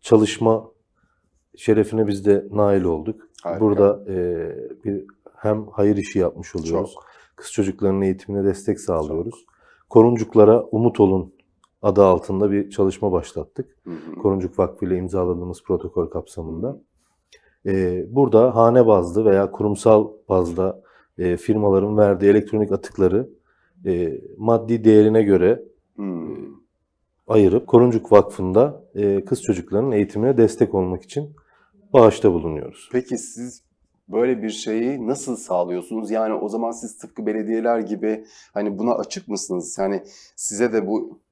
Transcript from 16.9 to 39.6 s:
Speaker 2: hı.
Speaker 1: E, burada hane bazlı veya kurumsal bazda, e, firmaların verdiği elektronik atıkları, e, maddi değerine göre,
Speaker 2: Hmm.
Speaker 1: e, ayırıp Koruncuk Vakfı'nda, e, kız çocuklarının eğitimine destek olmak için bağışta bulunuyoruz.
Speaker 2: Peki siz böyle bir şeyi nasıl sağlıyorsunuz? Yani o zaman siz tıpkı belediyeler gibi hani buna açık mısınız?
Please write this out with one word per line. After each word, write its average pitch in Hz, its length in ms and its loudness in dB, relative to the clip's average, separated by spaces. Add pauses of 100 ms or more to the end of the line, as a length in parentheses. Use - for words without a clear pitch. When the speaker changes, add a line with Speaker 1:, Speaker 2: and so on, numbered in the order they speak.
Speaker 2:
hı. - 20 -2
Speaker 1:
E, 92 340 -2 (100)
burada 120 400 4
hane 117 320 6
bazlı 95 380 2
veya 98 260 2
kurumsal 104 600 2 (180)
bazda, 92 520 -2 (360)
e, 87 200 -2
firmaların 104 600 0
verdiği 101 340 4
elektronik 104 400 0
atıkları, 98 580 -2 (560)
e, 87 360 -4 (160)
maddi 113 460 0
değerine 107 400 6
göre, 101 400 2 (320)
Speaker 2:
Hmm. 87 380 -8
Speaker 1:
e, 73 40 -14 (920)
ayırıp 107 400 4
Koruncuk 117 440 4
Vakfı'nda, 101 720 2 (120)
e, 98 300 -2
kız - 180 -4
çocuklarının 101 480 -4
eğitimine 107 460 0
destek 110 360 2
olmak 92 300 -4
için 147 260 -10 (640)
bağışta 113 400 6
bulunuyoruz. 78 580 -8
Speaker 2:
Peki 123 260 -6
siz - 460 -16 (460)
böyle 113 340 -2
bir 110 60 -6
şeyi 117 580 -6
nasıl 131 280 -6
sağlıyorsunuz? 90 760 -6
Yani 110 220 -2
o 101 160 -6
zaman 113 220 -6
siz 117 260 -14
tıpkı - 280 -16
belediyeler 113 540 -4
gibi 110 460 -6 (280)
hani 104 260 -6
buna 117 160 -2
açık - 320 -10
mısınız? 92 520 -8